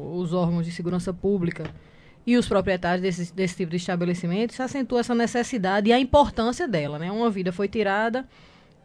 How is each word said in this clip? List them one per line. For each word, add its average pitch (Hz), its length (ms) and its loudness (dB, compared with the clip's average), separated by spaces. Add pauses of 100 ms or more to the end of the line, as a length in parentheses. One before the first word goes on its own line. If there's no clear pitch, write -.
(140)
os 175 200 -4
órgãos 170 320 0
de 170 60 -6
segurança 180 400 -4
pública 180 520 -2 (600)
e 240 100 6
os 240 100 4
proprietários 185 540 2
desse, 175 340 -2
desse 185 220 -2
tipo 175 140 -4
de 175 80 -2
estabelecimento, 175 760 -2
isso - 100 -6
acentua 247 380 0
essa 240 140 0
necessidade 214 760 0
e 233 40 8
a 247 60 6
importância 262 720 2
dela, 147 300 -2
né? 175 120 -6
Uma 226 200 0
vida 185 200 -2
foi 196 160 -2
tirada, 220 640 -2 (560)